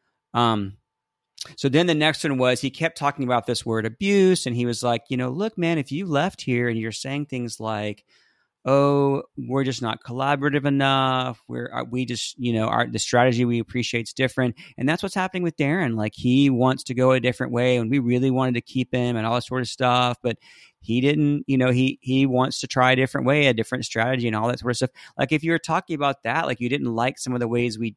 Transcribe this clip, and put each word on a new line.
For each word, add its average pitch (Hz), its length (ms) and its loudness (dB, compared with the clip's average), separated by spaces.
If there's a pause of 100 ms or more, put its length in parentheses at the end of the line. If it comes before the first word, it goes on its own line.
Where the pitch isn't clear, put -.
(340)
Um, 110 440 0 (800)
so 143 120 -2
then 165 180 2
the 165 80 2
next 151 280 0
one 139 140 -2
was, 127 240 2
he 135 80 -4
kept 160 280 -4
talking 139 280 -2
about 123 220 0
this 117 180 -4
word 113 200 -2
abuse, 190 600 2
and 120 100 -4
he 120 100 0
was 120 180 -4
like, 117 260 0
"You 131 80 -2
know, 127 120 -2
look, 196 280 -6
man, 165 220 0
if 135 120 -6
you 175 140 -6
left 160 360 -2
here 120 280 0
and 113 100 -2
you're 113 120 -6
saying 139 340 -8
things 120 340 -8
like, 107 460 -6 (580)
'Oh, 139 600 2 (120)
we're 131 280 -2
just 127 180 -2
not 113 220 -6
collaborative 139 640 -2
enough. 135 800 0
We're, 123 260 -8
uh, 123 100 -4
we 123 220 -4
just, - 320 -8
you 120 160 0
know, 110 140 2
our, 117 180 2
the 117 140 -6
strategy 123 440 4
we 120 140 0
appreciate 117 460 -4
is - 100 -12
different.'" 127 420 -2 (220)
And 127 100 -2
that's 165 140 -2
what's 196 140 -6
happening 185 260 -2
with 170 160 -4
Darren. 143 380 0
Like, 107 180 -2
he 135 380 4
wants 127 340 2
to 127 80 -8
go 127 180 4
a 131 80 4
different 123 340 -2
way, 123 240 2
and 113 120 -2
we 139 80 2
really 123 320 2
wanted 127 260 0
to 120 60 -2
keep - 320 -4
him 120 220 0
and 110 100 -2
all 113 100 0
that 123 100 -2
sort 127 160 -4
of 117 60 -4
stuff, 123 540 0
but 117 160 -2 (420)
he 120 220 0
didn't, 147 460 2
you 135 100 2
know, 127 140 4
he, 131 300 2
he 135 240 2
wants 127 340 0
to 127 80 -8
try 127 240 2
a 131 40 4
different 131 300 0
way, 143 220 4
a 123 60 4
different 113 320 -4
strategy 120 420 -2
and 110 80 -2
all 110 120 -2
that 123 120 -2
sort 123 120 -2
of 117 60 -2
stuff. 131 140 -2 (260)
Like, 135 140 -2
if 156 120 0
you're 165 160 0
talking 165 360 -4
about 143 280 -2
that, 143 220 -2
like, 131 140 -4
you 120 100 -2
didn't 131 240 -2
like 120 240 0
some 127 160 -6
of 123 60 -2
the 120 80 -2
ways 117 320 0
we 113 180 -4